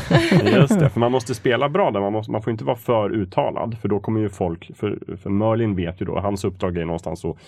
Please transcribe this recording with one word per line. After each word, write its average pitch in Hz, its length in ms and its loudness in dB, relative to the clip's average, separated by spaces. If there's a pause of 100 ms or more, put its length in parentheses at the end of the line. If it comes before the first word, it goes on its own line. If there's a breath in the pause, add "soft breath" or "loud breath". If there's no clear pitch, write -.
(100)
<laughs> 320 460 4
Just 190 240 6
det, 147 80 6
för - 120 -2
man 120 120 4
måste 127 220 0
spela 131 340 2
bra 170 220 2
där. 101 100 0
Man 101 120 0
måste, 107 200 -4
man 113 100 -2
får 123 80 -4
inte 117 140 -4
vara 135 120 0
för 110 360 0
uttalad, 110 680 -2
för - 100 -4
då 101 120 -2
kommer 110 200 -2
ju 107 80 -2
folk, 87 480 -6
för, - 400 -6
för 98 140 -10
Merlin 110 460 0
vet 87 240 -4
ju 98 60 -6
då, 87 120 -4
hans 98 260 -2
uppdrag 92 340 -4
är 82 60 -2
någonstans 82 400 -6
att, 82 120 -6 (120)